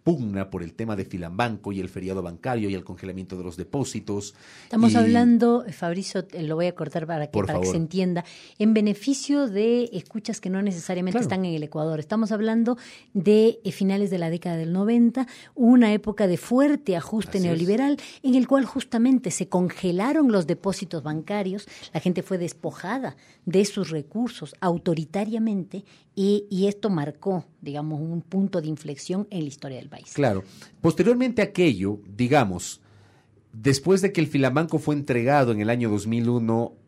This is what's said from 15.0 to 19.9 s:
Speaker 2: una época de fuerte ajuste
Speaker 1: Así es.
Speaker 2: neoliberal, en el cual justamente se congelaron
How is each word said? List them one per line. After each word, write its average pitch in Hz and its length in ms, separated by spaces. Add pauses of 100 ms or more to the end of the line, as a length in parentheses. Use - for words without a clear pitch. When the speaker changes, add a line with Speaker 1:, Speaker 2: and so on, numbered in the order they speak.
Speaker 2:
una 240 360
época 214 360
de 175 100
fuerte 269 580
ajuste 202 440
Speaker 1:
Así - 0
es. 185 40
Speaker 2:
neoliberal, 196 540 (260)
en 254 120
el 254 120
cual 269 160
justamente 240 640
se - 200
congelaron 196 840